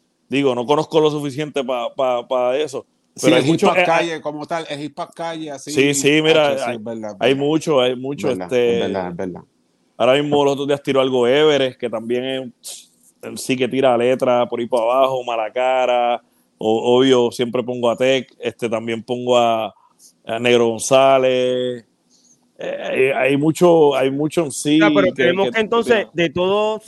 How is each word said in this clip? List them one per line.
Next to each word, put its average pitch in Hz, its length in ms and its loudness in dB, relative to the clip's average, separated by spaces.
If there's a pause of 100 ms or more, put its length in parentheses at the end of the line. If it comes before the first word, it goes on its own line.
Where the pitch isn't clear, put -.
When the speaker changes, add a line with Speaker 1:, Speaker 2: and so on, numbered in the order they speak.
(300)
Speaker 1:
Digo, 131 240 2
no 120 100 -4
conozco 151 340 0
lo 156 120 4
suficiente 147 520 -4
pa, 120 320 -6
pa, 123 320 -2
pa 127 300 0
eso. 135 300 -6 (280)
Speaker 2:
Sí, 123 120 -4
Speaker 1:
Pero 127 100 6
Speaker 2:
el 127 60 4
Speaker 1:
hay - 0 -
Speaker 2:
hip 139 80 2
Speaker 1:
mucho, 180 180 2
Speaker 2:
hop 175 80 2
Speaker 1:
eh, 180 80 4
Speaker 2:
calle 165 300 0
Speaker 1:
hay 151 80 -8
Speaker 2:
como 151 240 -8
tal, 165 240 -6
el 147 120 -8
hip 147 160 -10
hop 170 140 -12
calle, 165 380 -10
así, 143 220 -12
Speaker 1:
Sí, 143 200 2
sí, 143 300 2
mira, 156 300 4
Speaker 2:
hacho, 135 60 -4
sí, 123 120 -4
Speaker 1:
hay, 120 60 -6
Speaker 2:
es 107 80 -14
verdad, 110 260 -10
es 98 80 -16
Speaker 1:
hay 123 160 2
Speaker 2:
verdad. 139 120 -2
Speaker 1:
mucho, 151 340 0
hay 127 160 0
mucho, 139 320 -8
Speaker 2:
Verdad, 120 160 -4
Speaker 1:
este, 120 300 0
Speaker 2:
es - 60 0
verdad, 95 300 -4
es 87 60 -12
verdad. 87 260 -10 (560)
Speaker 1:
ahora 123 160 4
mismo 143 300 2
los 143 100 2
otros 139 140 -4
días 139 140 -2
tiró 135 200 0
algo 127 240 2
Everest, 139 520 2
que 120 120 -6
también 117 340 -4 (380)
es, - 280 -18 (300)
él 113 160 -14
sí 131 200 -4
que 127 120 0
tira 127 300 2
letra 123 500 0
por 120 120 -6
ahí 117 60 -4
para 113 180 -2
abajo, 131 400 2
Mala 113 280 -4
Cara, 123 680 0 (340)
o-, 113 400 2
obvio, 127 360 4
siempre 120 320 -4
pongo 123 260 -2
a 107 60 -2
Tech, 131 420 0
este, 117 300 -8
también 113 340 -6
pongo 123 340 -2
a, 113 380 0 (500)
a 113 140 -6
Negro 120 300 4
González, 127 1160 2 (760)
eh, 127 560 -2
hay, 131 140 0
hay 143 60 2
mucho, 156 580 4
hay 135 160 0
mucho 151 340 -2
en 139 60 -8
sí 151 320 0
Speaker 3:
O 156 40 4
sea, 156 80 2
pero 185 200 2
Speaker 1:
que, 131 80 -2
Speaker 3:
tenemos 185 240 2
Speaker 1:
que 226 60 -2
Speaker 3:
que 226 80 -2
entonces, 233 360 0
Speaker 1:
tira. 196 160 -4
Speaker 3:
de 165 180 -2
todos 208 580 -2